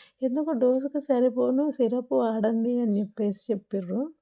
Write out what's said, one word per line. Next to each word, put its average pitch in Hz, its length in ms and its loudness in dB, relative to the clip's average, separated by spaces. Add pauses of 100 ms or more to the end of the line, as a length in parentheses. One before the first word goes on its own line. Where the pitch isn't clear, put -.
(220)
"ఎందుకు 294 300 -2
డోసుకు 262 460 0
సరిపోను 254 720 2
సిరప్ 247 440 0
వాడండి" 226 680 0
అని 214 160 2
చెప్పేసి 208 480 -2
చెప్పిర్రు. 196 560 -4 (220)